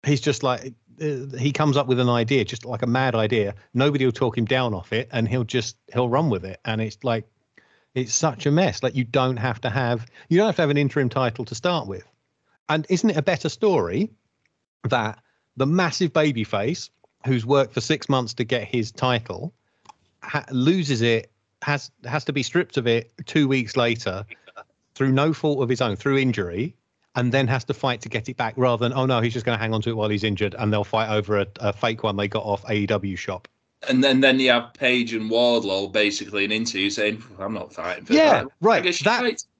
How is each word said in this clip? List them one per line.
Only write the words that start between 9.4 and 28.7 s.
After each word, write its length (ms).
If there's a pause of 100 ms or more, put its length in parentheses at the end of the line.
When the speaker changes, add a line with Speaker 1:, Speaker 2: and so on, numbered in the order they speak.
Speaker 1:
to 100
have, 360 (220)
you 100
don't 80
have 100
to 60
have 80
an 80
interim 300
title 360
to 100
start 320
with. 180 (640)
And 200
isn't 220
it 60
a 60
better 260
story 600 (760)
that 320 (380)
the 80
massive 480
babyface 720 (380)
who's 180
worked 300
for 80
six 260
months 240
to 100
get 240
his 240
title 640 (680)
ha-, 280
loses 520
it, 280 (300)
has, 300 (160)
has 180
to 80
be 100
stripped 360
of 80
it 260 (140)
two 200
weeks 300
later 480 (720)
through 180
no 220
fault 280
of 60
his 140
own, 120
through 220
injury, 580 (420)
and 160
then 140
has 180
to 100
fight 260
to 80
get 220
it 80
back, 180
rather 320